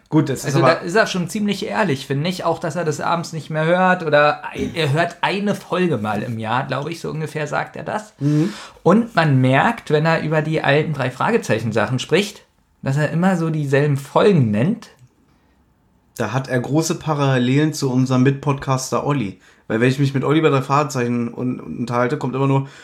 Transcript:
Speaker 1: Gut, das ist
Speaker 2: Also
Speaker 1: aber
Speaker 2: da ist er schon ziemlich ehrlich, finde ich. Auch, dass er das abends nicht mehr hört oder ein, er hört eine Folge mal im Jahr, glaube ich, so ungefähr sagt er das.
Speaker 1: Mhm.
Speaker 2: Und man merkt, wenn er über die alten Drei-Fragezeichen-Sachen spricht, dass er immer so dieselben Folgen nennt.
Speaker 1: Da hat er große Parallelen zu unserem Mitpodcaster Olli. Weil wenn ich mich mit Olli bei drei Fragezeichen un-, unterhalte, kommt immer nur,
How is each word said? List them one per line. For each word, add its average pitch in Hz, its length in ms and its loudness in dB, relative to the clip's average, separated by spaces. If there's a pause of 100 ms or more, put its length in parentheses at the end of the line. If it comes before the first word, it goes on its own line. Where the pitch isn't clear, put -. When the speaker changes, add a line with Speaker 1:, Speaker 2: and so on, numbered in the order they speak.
Speaker 1:
Gut, 147 200 2
das 123 100 -4
ist - 60 -10
Speaker 2:
Also 139 140 2
Speaker 1:
aber 139 160 4
Speaker 2:
da - 40 -6
ist 175 160 -6
er 220 120 4
schon 175 220 -4
ziemlich 208 380 -4
ehrlich, 202 400 -2
finde 143 220 -2
ich. 185 160 -6
Auch, 165 140 0
dass 160 180 -6
er 170 80 -4
das 151 160 -4
abends 170 320 -2
nicht 156 160 -10
mehr 156 160 -2
hört 180 380 4
oder 147 460 4
ein, 131 240 -4
er 151 200 0
hört 170 280 0
eine 202 340 0
Folge 175 420 0
mal 107 260 -4
im 117 160 -6
Jahr, 117 260 -2
glaube 139 240 -4
ich, 165 120 -10
so 151 100 -6
ungefähr 151 360 -6
sagt - 280 -6
er - 80 -10
das. - 360 -8
Speaker 1:
Mhm. 151 340 0 (280)
Speaker 2:
Und 226 340 2
man 151 260 4
merkt, 147 500 0
wenn 151 140 2
er 165 180 0
über 156 180 0
die 156 220 -2
alten 147 300 2
Drei-Fragezeichen-Sachen 127 1040 -2
spricht, - 440 -2 (380)
dass 135 160 -2
er 151 140 0
immer 180 240 2
so 165 140 -2
dieselben 143 480 2
Folgen 156 540 4
nennt. 131 360 0 (1300)
Speaker 1:
Da 107 140 -4
hat 131 160 -4
er 127 120 0
große 156 360 0
Parallelen 139 800 2
zu 139 180 -2
unserem 127 320 2
Mitpodcaster 135 800 0
Olli. 120 340 -2 (280)
Weil 110 120 0
wenn 123 100 4
ich 135 80 0
mich 139 160 0
mit 127 120 -2
Olli 151 160 2
bei 156 80 4
drei 139 120 2
Fragezeichen 123 720 -2
un-, 127 280 -4
unterhalte, 123 560 -2
kommt 131 180 -4
immer 135 120 0
nur, 135 200 2 (160)